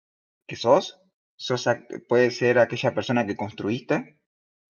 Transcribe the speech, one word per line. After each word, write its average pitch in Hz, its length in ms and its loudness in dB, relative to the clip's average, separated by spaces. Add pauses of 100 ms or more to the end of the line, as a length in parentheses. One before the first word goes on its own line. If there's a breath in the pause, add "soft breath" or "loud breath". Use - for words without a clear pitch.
(480)
que 143 80 -12
sos, 196 440 2 (380)
sos - 300 -4
ac-, - 180 -2 (220)
puede 123 240 4
ser 123 260 2
aquella 120 380 2
persona 117 320 -2
que 101 80 -4
construiste, 107 800 -6 (520)